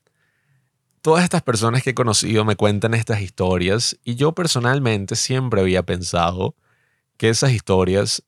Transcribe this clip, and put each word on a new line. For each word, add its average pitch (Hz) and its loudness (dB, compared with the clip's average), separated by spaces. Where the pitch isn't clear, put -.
Todas 165 4
estas 175 0
personas 113 0
que 135 -2
he 117 -10
conocido 110 0
me 107 2
cuentan 104 0
estas 113 -2
historias 92 -2
y 120 -6
yo 147 0
personalmente 123 -2
siempre 127 -2
había 92 2
pensado 90 -2
que 110 2
esas 127 2
historias 95 0